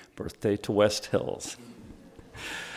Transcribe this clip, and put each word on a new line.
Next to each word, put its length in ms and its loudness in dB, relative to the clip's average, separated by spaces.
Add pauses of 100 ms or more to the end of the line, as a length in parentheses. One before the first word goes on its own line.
(160)
birthday 420 0
to 140 -2
West 360 6
Hills. 500 -2 (1200)